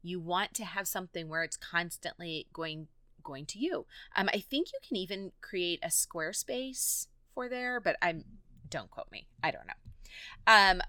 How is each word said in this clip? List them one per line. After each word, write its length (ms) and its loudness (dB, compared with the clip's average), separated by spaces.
You 180 -6
want 360 0
to 100 -6
have 220 -4
something 420 -6
where 140 0
it's 140 -6
constantly 920 -4
going, 360 -6
going 240 -10
to 120 -10
you. 260 -2
Um, 180 2
I 60 2
think 340 -2
you 140 -8
can 100 -2
even 340 -6
create 420 -2
a 40 -2
Squarespace 1200 -2
for 160 -6
there, 300 -2
but 220 2
I'm, 220 0
don't 220 -8
quote 220 -12
me. 160 -16
I 80 2
don't 160 -8
know. 60 -10
Um, 440 10